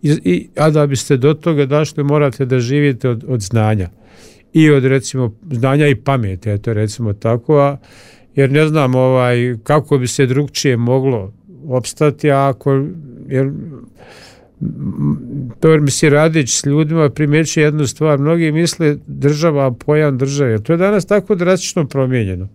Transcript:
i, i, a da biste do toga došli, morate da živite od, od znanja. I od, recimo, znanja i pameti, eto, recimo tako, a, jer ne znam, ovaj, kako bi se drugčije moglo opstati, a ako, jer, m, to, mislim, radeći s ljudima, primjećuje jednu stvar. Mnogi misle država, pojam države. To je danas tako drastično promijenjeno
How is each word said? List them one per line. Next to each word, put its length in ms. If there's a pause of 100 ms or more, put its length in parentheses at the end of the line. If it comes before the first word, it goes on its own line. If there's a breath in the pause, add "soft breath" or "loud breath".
i, 220
i, 320
a 140
da 160
biste 300
do 180
toga 320
došli, 380
morate 400
da 160
živite 480
od, 200
od 120
znanja. 480 (640 loud breath)
I 180
od, 140
recimo, 500 (160)
znanja 380
i 60
pameti, 560
eto, 220
recimo 400
tako, 460
a, 180 (580 loud breath)
jer 160
ne 180
znam, 260
ovaj, 680
kako 360
bi 80
se 200
drugčije 500
moglo 560 (360)
opstati, 600
a 180
ako, 360 (440)
jer, 180
m, 400 (1700 loud breath)
to, 200
mislim, 320
radeći 440
s 100
ljudima, 440
primjećuje 540
jednu 220
stvar. 320
Mnogi 340
misle 440 (100)
država, 680
pojam 460
države. 440
To 100
je 40
danas 300
tako 280
drastično 520
promijenjeno 680